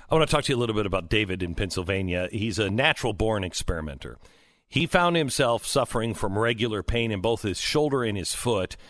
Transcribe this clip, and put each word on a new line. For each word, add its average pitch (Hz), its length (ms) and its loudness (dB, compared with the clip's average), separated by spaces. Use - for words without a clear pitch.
I - 60 2
want 160 120 4
to - 80 2
talk 143 100 2
to 147 100 0
you - 20 4
a 117 40 2
little 113 140 2
bit 104 120 2
about 90 240 -2
David 92 320 2
in 87 120 -2
Pennsylvania. 90 760 -2
He's 104 260 -2
a 101 120 2
natural-born 110 720 0
experimenter. 76 720 -6
He 156 200 0
found 175 300 4
himself 127 500 2
suffering 117 480 0
from 98 240 -2
regular 110 440 0
pain 117 280 0
in 101 100 -2
both 113 220 0
his 98 180 -2
shoulder 143 440 0
and 104 120 -2
his 87 180 -4
foot. 101 440 -2